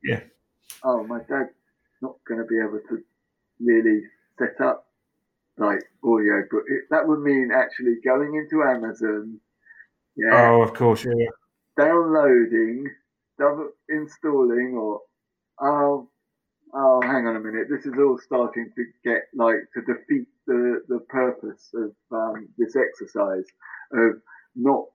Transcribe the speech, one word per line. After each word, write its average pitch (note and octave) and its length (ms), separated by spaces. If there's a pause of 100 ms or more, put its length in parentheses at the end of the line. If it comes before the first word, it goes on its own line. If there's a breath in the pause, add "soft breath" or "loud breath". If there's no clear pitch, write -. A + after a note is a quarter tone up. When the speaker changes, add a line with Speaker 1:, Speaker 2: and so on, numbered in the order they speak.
Speaker 1:
Yeah. B2 200 (600)
Speaker 2:
Oh, B2 200
my A#2 200
dad's C3+ 320 (460)
not - 240
gonna A#2 200
be A2+ 140
able G#2+ 200 (100)
to A2+ 140 (560)
really A2+ 440 (340)
set - 240
up, - 260 (720)
like, G#2 260 (200)
audiobook. G#2 640
It, - 220
that D#3+ 160
would D3+ 140
mean C3+ 320
actually B2 500
going C#3+ 340
into D3+ 280
Amazon, A2+ 760 (760 soft breath)
yeah, A#2+ 360
Speaker 1:
Oh, A#2 100
of A2+ 120
course, A#2 300
yeah, B2 120
yeah. A#2 140 (460)
Speaker 2:
downloading, C#3 1120 (480)
double D3 340 (180)
installing, C3+ 880
or, G#2+ 240 (580)
oh, C#3+ 500 (640)
oh, C3 280
hang B2 260
on A2+ 80
a A2 60
minute. A2 280
This C#3 160
is C3 120
all C3+ 200
starting A#2+ 580
to B2 100 (180)
get, A#2+ 200 (100)
like, A#2+ 400
to B2 80
defeat B2+ 460 (200)
the, B2 400
the B2 120 (100)
purpose B2+ 640
of, A2 200 (180)
um, A2 360 (100)
this A#2 200
exercise G2+ 680 (460 loud breath)
of A2+ 300 (340 soft breath)
not B2+ 400